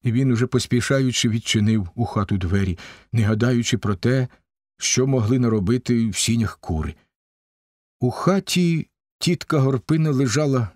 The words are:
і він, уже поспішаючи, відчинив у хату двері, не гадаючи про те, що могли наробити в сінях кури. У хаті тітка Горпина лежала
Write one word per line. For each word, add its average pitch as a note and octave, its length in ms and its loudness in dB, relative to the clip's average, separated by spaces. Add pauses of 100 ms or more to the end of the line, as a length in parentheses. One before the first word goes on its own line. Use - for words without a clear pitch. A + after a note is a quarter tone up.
і A#2+ 80 0
він, B2+ 200 2
уже A#2+ 160 2
поспішаючи, B2+ 800 0
відчинив G#2+ 640 0
у A#2+ 100 -2
хату G#2 320 -2
двері, F#2 400 -2 (340)
не A2+ 120 2
гадаючи A#2 540 0
про G2+ 180 -2
те, B2+ 320 0 (500)
що - 300 0
могли C3 320 2
наробити A2+ 720 0
в G2+ 60 -6
сінях A2+ 420 -2
кури. D#2 380 -6 (1040)
У B2 120 0
хаті F3 800 0 (300)
тітка E3 400 0
Горпина C#3+ 520 0
лежала C3 640 0